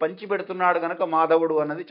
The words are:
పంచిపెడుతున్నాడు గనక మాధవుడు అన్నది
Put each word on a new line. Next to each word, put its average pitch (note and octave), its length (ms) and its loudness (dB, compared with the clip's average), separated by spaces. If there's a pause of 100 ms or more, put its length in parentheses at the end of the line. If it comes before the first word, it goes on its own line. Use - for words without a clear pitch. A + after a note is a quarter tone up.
పంచిపెడుతున్నాడు F#3 840 -2
గనక F3+ 180 -4 (120)
మాధవుడు D#3+ 500 4
అన్నది D3+ 260 -8